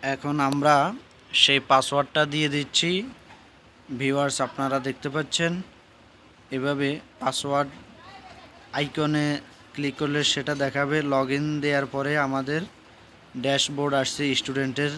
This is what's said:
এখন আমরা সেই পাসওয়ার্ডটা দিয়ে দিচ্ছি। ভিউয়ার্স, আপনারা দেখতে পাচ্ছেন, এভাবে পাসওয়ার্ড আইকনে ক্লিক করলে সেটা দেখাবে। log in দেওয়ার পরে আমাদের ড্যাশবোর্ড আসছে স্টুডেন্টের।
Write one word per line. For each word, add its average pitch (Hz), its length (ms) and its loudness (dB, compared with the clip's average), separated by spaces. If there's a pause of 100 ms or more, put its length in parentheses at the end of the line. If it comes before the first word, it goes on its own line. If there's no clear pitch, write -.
এখন 139 380 -4
আমরা 143 540 4 (400)
সেই 139 260 6
পাসওয়ার্ডটা 139 640 2
দিয়ে 151 240 0
দিচ্ছি। 165 540 0 (920)
ভিউয়ার্স, 139 440 0
আপনারা 135 380 -2
দেখতে 131 300 -6
পাচ্ছেন, 165 520 -2 (920)
এভাবে 139 480 0 (200)
পাসওয়ার্ড 139 500 0 (1040)
আইকনে 147 640 0 (340)
ক্লিক 143 240 -4
করলে 147 260 -2
সেটা 143 320 0
দেখাবে। 143 460 0
log 135 280 2
in 147 320 -2
দেওয়ার 143 240 2
পরে 139 320 -2
আমাদের 139 440 -2 (760)
ড্যাশবোর্ড 139 580 0
আসছে 135 400 0
স্টুডেন্টের। 135 640 -2